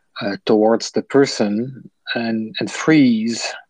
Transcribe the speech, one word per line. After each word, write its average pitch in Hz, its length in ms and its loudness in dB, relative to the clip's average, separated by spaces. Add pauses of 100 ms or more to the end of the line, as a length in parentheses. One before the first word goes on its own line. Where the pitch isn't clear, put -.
(200)
uh, 101 240 -6
towards 110 480 2
the 110 100 -2
person 127 880 -2 (240)
and, 113 460 -4
and 107 100 -4
freeze 117 840 2 (180)